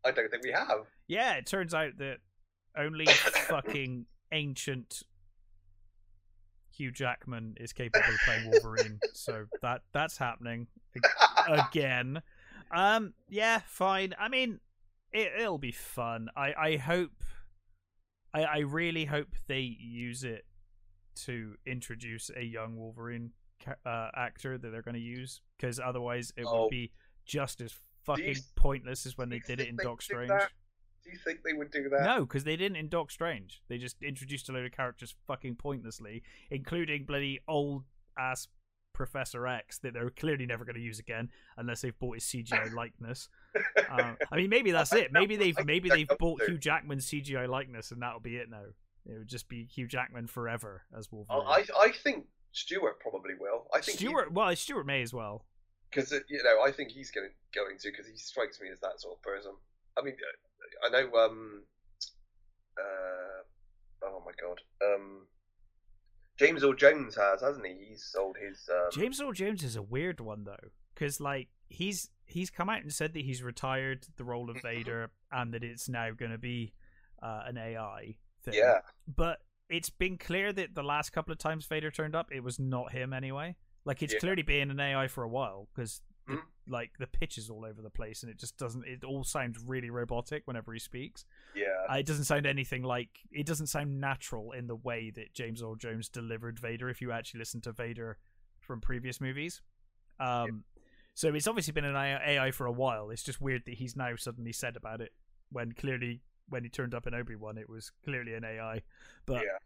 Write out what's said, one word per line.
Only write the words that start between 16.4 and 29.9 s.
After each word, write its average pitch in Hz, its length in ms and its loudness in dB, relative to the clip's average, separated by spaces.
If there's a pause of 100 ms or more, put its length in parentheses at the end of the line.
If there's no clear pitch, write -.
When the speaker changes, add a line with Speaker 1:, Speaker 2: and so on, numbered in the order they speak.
Speaker 2:
I 156 220 4
hope, 160 360 2 (1200)
I, 156 120 2
I 151 160 2
really 160 440 0
hope 147 240 -2 (180)
they 135 140 0
use 120 640 -6
it 113 200 -6 (840)
to 113 280 -6 (100)
introduce 117 680 -8
a 127 80 -6
young 113 340 -6
Wolverine 117 540 -8 (340)
ca-, 135 120 -8 (120)
uh, 113 280 -4
actor 127 420 -4
that 117 120 -10
they're 113 120 -8
gonna 120 160 -6
use, 123 420 -8 (200)
'cause 123 180 -2
otherwise 120 580 -2
it 120 100 -6
Speaker 1:
Oh. 113 160 4
Speaker 2:
would 110 80 6
be 120 200 -4 (340)
just 143 360 -4
as 117 100 -8
Speaker 1:
Do - 60 -16
you - 40 -20 (240)
Speaker 2:
fucking 147 260 0
Speaker 1:
s-, 135 260 -6
Speaker 2:
pointless 131 500 6
as 127 100 -8
when 123 120 -4
Speaker 1:
do 120 60 -4
Speaker 2:
they - 20 -4
Speaker 1:
you 117 80 -6
Speaker 2:
did 123 160 -4
it 127 40 2
Speaker 1:
think 120 60 -4
Speaker 2:
in 117 60 -6
Speaker 1:
they - 80 -2
Speaker 2:
Doc 120 160 -2